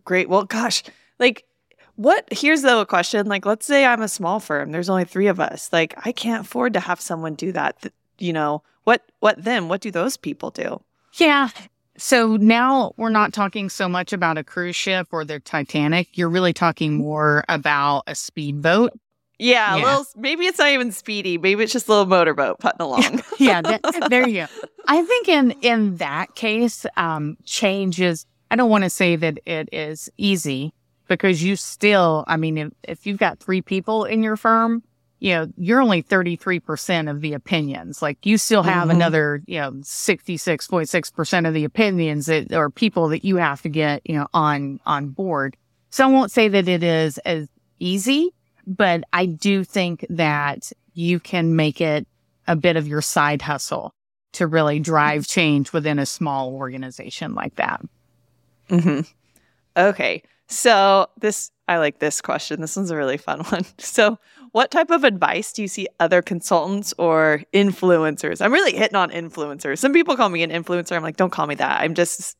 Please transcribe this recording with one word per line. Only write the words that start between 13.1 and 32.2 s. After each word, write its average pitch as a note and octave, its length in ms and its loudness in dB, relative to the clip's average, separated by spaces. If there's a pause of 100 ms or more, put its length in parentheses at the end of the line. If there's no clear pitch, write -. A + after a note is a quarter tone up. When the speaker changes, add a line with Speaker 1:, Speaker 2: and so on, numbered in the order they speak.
Speaker 2:
not G#3+ 240 2
talking G3+ 340 -4
so F#3+ 200 -4
much F3+ 260 -4
about E3+ 240 0
a D3+ 60 -8
cruise F3 320 -8
ship F#3 360 -2
or D#3+ 120 -6
the D3+ 160 -10
Titanic. D#3 760 -2
You're F3 140 0
really F3+ 240 2
talking D#3+ 400 0
more D3+ 540 2
about C#3+ 580 0
a D3+ 80 -10
speedboat. D#3+ 800 0 (460)
Speaker 1:
Yeah, A3+ 360 2
a F#3+ 40 0
Speaker 2:
Yeah. A3+ 60 0
Speaker 1:
little C#4 160 4
s-, C#4 160 -14
maybe D4+ 300 -2
it's F4+ 120 -2
not D4 120 4
even B3 220 0
speedy. F#3+ 440 -6
Maybe F#3+ 260 2
it's A3 100 0
just - 160 -4
a - 20 -6
little G#3 160 6
motorboat D#3 540 2
putting - 200 -2
Speaker 2:
<laughs> - 0 -
Speaker 1:
along. E3+ 420 0 (160)
Speaker 2:
Yeah, G#3+ 220 6
that, A3 220 -2 (260)
there B3 180 4
you G3+ 200 -2
go. - 0 - (420)
I D#4 140 4
think A4+ 260 0
in, C#4+ 220 4 (100)
in A3 380 2
that D#3 360 -6
case, A3+ 520 -2 (100)
um, D#3 480 -2
change F#3+ 560 -2
is, F3 240 0 (260)
I A3+ 60 0
don't A#3+ 140 4
wanna G3 200 4
say F3 260 2
that D#3+ 280 -2
it D#3 280 -6
is D#3 440 -10
easy D#3 560 -2 (340)
because F3+ 360 2
you F#3+ 140 0
still, F3 720 2